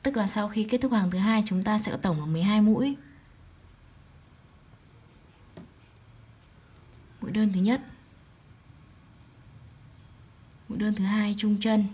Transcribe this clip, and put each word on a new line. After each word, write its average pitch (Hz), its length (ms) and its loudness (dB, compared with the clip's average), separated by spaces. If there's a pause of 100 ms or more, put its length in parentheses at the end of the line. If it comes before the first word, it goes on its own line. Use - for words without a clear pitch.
tức 269 140 -2
là 202 100 0
sau 208 220 -2
khi 214 140 -2
kết 214 140 -2
thúc 254 140 0
hàng 190 200 2
thứ 185 60 -2
hai, 214 280 2
chúng 185 180 -2
ta 214 140 0
sẽ 214 140 -2
có - 60 -6
tổng 170 220 -2
là 151 60 -6
mười 160 180 -2
hai 208 180 4
mũi. 247 340 4 (4000)
Mũi - 100 -8
đơn 214 220 0
thứ 185 60 0
nhất, 226 220 2 (3000)
mũi - 100 -8
đơn 208 160 -2
thứ 196 80 -2
hai 208 340 0
chung 208 220 0
chân. 214 340 2